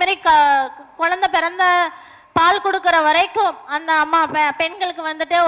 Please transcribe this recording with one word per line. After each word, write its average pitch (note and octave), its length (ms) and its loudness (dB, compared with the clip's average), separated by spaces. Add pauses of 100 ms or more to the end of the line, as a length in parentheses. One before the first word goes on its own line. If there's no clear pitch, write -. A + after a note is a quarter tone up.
மாதிரி F#4 140 0 (120)
க-, C#4+ 420 4 (320)
குழந்தை F4+ 360 0
பிறந்த F4 260 -2 (760)
பால் F4+ 300 2
கொடுக்குற F#4+ 280 0 (120)
வரைக்கும் F4+ 480 0 (220)
அந்த D#4+ 140 -6 (120)
அம்மா D#4+ 180 0 (140)
பெ-, D4+ 260 0
பெண்களுக்கு E4+ 480 -6
வந்துட்டு D#4 380 -2